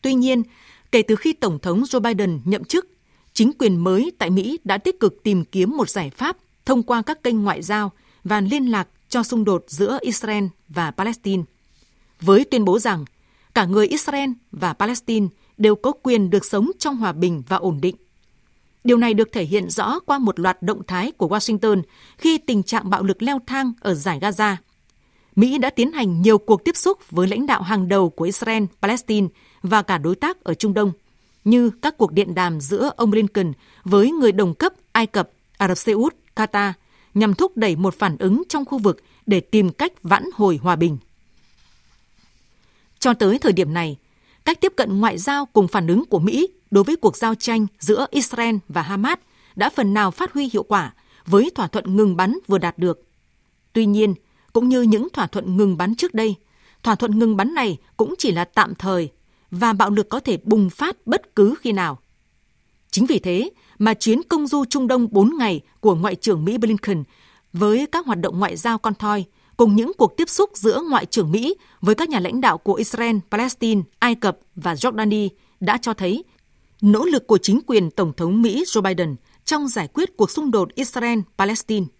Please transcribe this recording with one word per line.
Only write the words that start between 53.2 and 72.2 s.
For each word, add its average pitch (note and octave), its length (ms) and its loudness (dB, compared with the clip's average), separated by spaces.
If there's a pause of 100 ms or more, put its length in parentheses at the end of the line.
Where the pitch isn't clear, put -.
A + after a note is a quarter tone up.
Tuy A3+ 120 2
nhiên, G#3 280 2 (400)
cũng B3 160 2
như B3+ 120 2
những A3+ 320 2
thỏa F#3+ 140 -4
thuận F#3 300 -4
ngừng G3 200 2
bắn G3 180 0
trước F4 180 -4
đây, A3 220 -2 (480)
thỏa A3 120 0
thuận G#3 240 0
ngừng A3 180 2
bắn A#3 160 -2
này A#3 240 -2 (200)
cũng B3 200 0
chỉ B3 140 0
là F3 140 0
tạm - 300 0
thời F#3 360 -4 (400)
và G#3+ 220 0
bạo G3+ 160 2
lực G#3 200 0
có B3 100 -4
thể G#3+ 240 -2
bùng G#3 260 4
phát - 380 -6
bất - 280 -2
cứ A3 260 4
khi A#3+ 100 -2
nào. E3+ 280 -2 (920)
Chính G#3 140 2
vì B3+ 140 2
thế, F#3+ 300 -2 (320)
mà A3 120 4
chuyến A3 300 0
công D4+ 240 -2
du C#4+ 180 0
Trung B3+ 220 -2
Đông A#3+ 240 2
bốn G#3+ 260 4
ngày G#3+ 240 -2 (180)
của G3 160 4
Ngoại F#3 200 -2
trưởng E3+ 300 -2
Mỹ A3 120 -2
Blinken G#3 460 -2 (500)
với G#3+ 380 0
các E4+ 140 -4
hoạt G#3 160 -4
động F3 180 -4
ngoại F3 180 -2
giao A3+ 200 -4
con G#3+ 160 -4
thoi, G#3 320 -4 (320)
cùng G#3+ 180 6
những A#3 220 2
cuộc - 200 2
tiếp E4 120 -2
xúc G4+ 260 0
giữa - 340 0
Ngoại B3 160 -2
trưởng E3 260 -2
Mỹ B3 240 -2 (260)
với G#3 140 2
các E4 140 -4
nhà C4+ 100 -2
lãnh F#3 220 -4